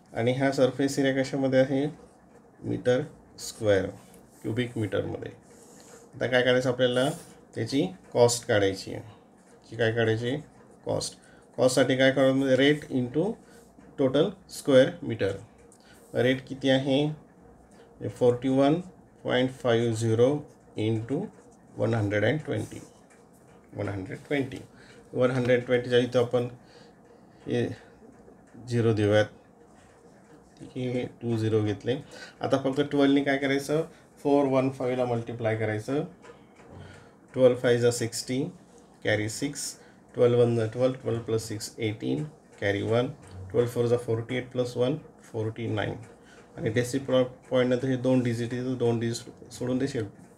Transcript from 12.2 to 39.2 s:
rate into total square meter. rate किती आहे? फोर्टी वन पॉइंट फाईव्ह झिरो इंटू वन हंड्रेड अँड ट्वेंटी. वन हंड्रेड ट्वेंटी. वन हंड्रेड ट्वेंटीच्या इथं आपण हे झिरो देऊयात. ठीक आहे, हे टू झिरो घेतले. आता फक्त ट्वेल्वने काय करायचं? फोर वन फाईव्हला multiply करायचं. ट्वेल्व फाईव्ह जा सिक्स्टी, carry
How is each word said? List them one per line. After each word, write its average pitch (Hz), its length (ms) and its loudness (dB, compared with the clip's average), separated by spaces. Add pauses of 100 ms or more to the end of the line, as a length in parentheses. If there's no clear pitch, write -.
rate 139 420 2
into 135 420 -2 (640)
total 143 300 2 (220)
square 139 400 4 (120)
meter. 110 340 -2 (800)
rate 127 340 0
किती 139 220 -2
आहे? 135 400 2 (960)
फोर्टी 120 400 2
वन 139 320 4 (440)
पॉइंट 127 260 0
फाईव्ह 117 440 2
झिरो 117 440 2 (380)
इंटू 113 480 -2 (520)
वन 113 180 0
हंड्रेड 104 300 0
अँड 131 200 2
ट्वेंटी. 113 380 -8 (880)
वन 104 160 -6
हंड्रेड 98 300 -8
ट्वेंटी. 131 380 -4 (560)
वन 127 180 2
हंड्रेड 123 360 2
ट्वेंटीच्या 123 320 2
इथं 123 240 2
आपण 120 260 0 (1000)
हे 123 220 -2 (1000)
झिरो 117 220 4
देऊयात. 107 320 4 (1400)
ठीक - 160 -16
आहे, 127 140 -4
हे 123 160 -4
टू 117 300 -4
झिरो 110 280 2
घेतले. 107 320 -2 (440)
आता 131 240 0
फक्त 135 160 0
ट्वेल्वने 139 440 4
काय 139 120 2
करायचं? 139 480 0 (340)
फोर 143 260 2
वन 131 260 2
फाईव्हला 127 340 -2
multiply 117 520 -2
करायचं. 110 480 -2 (1300)
ट्वेल्व 127 240 4
फाईव्ह 120 260 2
जा 120 80 4
सिक्स्टी, 127 540 -4 (600)
carry 107 240 0